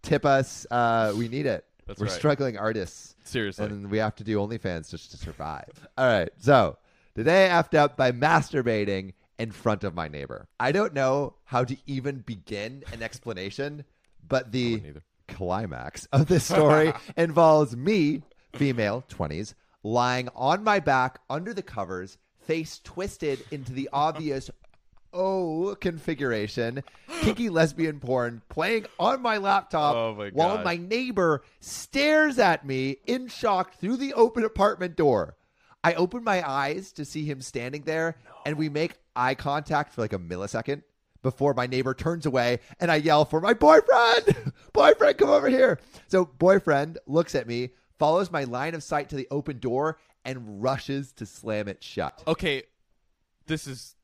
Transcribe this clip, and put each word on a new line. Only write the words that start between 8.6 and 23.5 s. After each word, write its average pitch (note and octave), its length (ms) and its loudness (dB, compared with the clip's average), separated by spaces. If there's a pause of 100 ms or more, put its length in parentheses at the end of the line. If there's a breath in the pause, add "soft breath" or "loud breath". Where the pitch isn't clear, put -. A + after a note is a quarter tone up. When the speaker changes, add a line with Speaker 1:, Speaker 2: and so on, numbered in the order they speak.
Speaker 1:
in A2+ 120 -6
front G#2 320 -2
of F#2 100 -6
my E2 140 -6
neighbor. C2+ 400 -12 (120)
I B2 120 0
don't G3 220 0
know C3+ 500 0
how B2 200 -2
to C3+ 120 -4 (100)
even C3+ 340 -6
begin A2+ 640 -10 (100)
an A2+ 100 -14
explanation, A#2 800 -10 (440)
but B2+ 240 -2
the B2 160 -2
Speaker 2:
I A#2 80 0
wouldn't F#2+ 140 -10
either. D2 140 -20 (240)
Speaker 1:
climax F2 840 -8
of C#3+ 160 4
this E3+ 180 4
story D3+ 460 6 (140)
Speaker 2:
<laughs> - 120 -10
Speaker 1:
involves D#3 580 4
me, D#3 460 0 (340)
female, A#2 540 0
twenties, D#2+ 440 -8 (300)
lying B2 520 0
on D#3+ 280 0
my G#3 160 2
back C3 400 0 (100)
under F3 240 -8
the F#3+ 100 -8
covers, F#2 540 -10 (220)
face D#3+ 440 -6
twisted D#3 680 -8